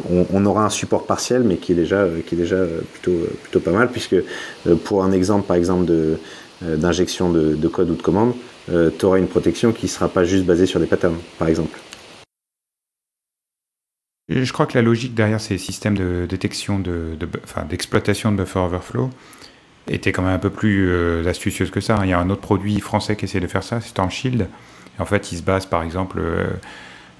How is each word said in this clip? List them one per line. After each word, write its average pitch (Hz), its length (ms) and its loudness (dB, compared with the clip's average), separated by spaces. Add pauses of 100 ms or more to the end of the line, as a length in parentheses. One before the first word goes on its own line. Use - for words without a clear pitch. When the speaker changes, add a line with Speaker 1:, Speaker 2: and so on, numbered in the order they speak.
Speaker 1:
on, 90 220 4
on 98 140 4
aura 104 200 4
un 101 40 2
support - 360 -2
partiel, 123 380 0
mais 92 140 2
qui - 160 -2
est - 20 4
déjà, 92 300 2 (200)
qui 85 100 -6
est - 20 0
déjà 92 260 2 (300)
plutôt, 90 260 0 (240)
plutôt - 160 0
pas 82 120 0
mal, 120 200 4
puisque, 113 220 -4
euh, - 640 0 (100)
pour 98 180 2
un 95 80 4
exemple, 95 340 2
par 90 120 2
exemple, 90 280 2
de, 80 320 2 (460)
euh, 80 140 -2
d'injection 87 540 0
de, 78 240 4
de 78 120 0
code 87 220 0
ou 82 60 0
de 82 60 -6
commande, 104 320 2 (360)
euh, 85 200 4
t'auras 95 300 4
une 87 80 2
protection 107 460 2
qui - 160 -4
sera - 180 -2
pas 92 160 0
juste 92 220 2
basée 90 200 4
sur 90 140 0
des 80 80 2
patterns, 85 320 0 (180)
par 82 120 0
exemple. 82 280 -2 (2500)
Speaker 2:
Et 127 160 0
je - 80 -4
crois 147 140 2
que 135 100 -2
la 120 60 6
logique 117 320 2
derrière 107 260 2
ces 95 160 -2
systèmes 98 400 -2
de 90 300 -2
détection 95 520 -4
de, 85 400 -4
de 85 60 -6
bu-, 80 180 -8
enfin, - 220 -8
d'exploitation 101 680 -2
de 101 60 2
buffer 95 220 -2
overflow 92 500 -2 (760)
était - 240 -2
quand 92 100 -2
même 92 140 2
un 90 40 0
peu 98 120 0
plus, 98 360 2
euh, 85 400 0
astucieuse 90 440 -2
que 104 100 -2
ça. 110 220 0
Il 92 60 0
y 92 40 2
a 87 60 4
un 87 100 2
autre 98 120 -2
produit 101 380 0
français 104 360 -2
qui - 100 -4
essaie 95 140 -4
de 90 80 -2
faire 95 160 -2
ça, 117 180 -4
c'est - 80 -14
Storm 92 220 0
Shield. 127 300 -2
Et - 600 -10
en 82 40 -2
fait, - 260 0
il 90 80 -6
se - 20 -8
base, 95 240 0
par 82 160 -2
exemple, 87 380 -4
euh, 85 260 -2 (760)